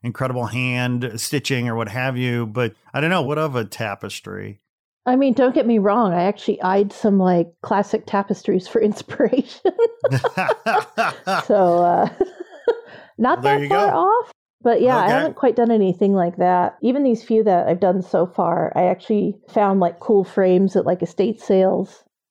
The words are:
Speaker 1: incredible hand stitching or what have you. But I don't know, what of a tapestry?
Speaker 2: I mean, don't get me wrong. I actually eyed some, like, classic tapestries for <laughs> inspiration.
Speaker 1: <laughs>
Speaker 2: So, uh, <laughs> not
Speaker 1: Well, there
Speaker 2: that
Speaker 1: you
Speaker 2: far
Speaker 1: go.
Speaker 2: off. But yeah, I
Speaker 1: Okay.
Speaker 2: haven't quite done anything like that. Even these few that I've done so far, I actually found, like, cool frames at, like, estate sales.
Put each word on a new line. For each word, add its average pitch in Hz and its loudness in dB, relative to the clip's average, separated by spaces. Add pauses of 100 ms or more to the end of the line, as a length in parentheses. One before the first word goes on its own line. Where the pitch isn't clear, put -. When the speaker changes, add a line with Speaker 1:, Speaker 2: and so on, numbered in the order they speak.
Speaker 1:
incredible 123 -6
hand 123 -4
stitching 127 -4
or 117 -4
what 113 -4
have 127 -6
you. 120 -2
But 113 -4 (180)
I 139 -4
don't 160 0
know, 180 0
what 147 -4
of 151 -2
a 110 -4
tapestry? 98 -10 (480)
Speaker 2:
I 254 2
mean, 269 2
don't 262 2
get 269 2
me 233 2
wrong. 202 2
I 175 0
actually 208 -4
eyed 202 0
some, 202 2
like, 180 2 (120)
classic 208 -2
tapestries 196 -4
for 226 0
<laughs> 214 2
inspiration. - -2 (400)
Speaker 1:
<laughs> 185 -2 (920)
Speaker 2:
So, 180 2
uh, 175 2 (540)
<laughs> - -6
not 254 0
Speaker 1:
Well, - -8
there 415 2
Speaker 2:
that 427 -2
Speaker 1:
you 427 -4
Speaker 2:
far 403 2
Speaker 1:
go. - 0
Speaker 2:
off. 415 0 (320)
But 233 2
yeah, 247 2
I 190 0
Speaker 1:
Okay. 220 2
Speaker 2:
haven't 285 -2
quite 240 0
done 233 2
anything 196 2
like 175 0
that. 180 2
Even 262 0
these 226 2
few 220 2
that 185 2
I've 175 0
done 185 2
so 175 0
far, 175 -2
I 180 2
actually 185 0 (140)
found, 196 2
like, 175 0
cool 202 2
frames 190 2
at, - 0
like, 175 0
estate 202 -4
sales. 190 0 (280)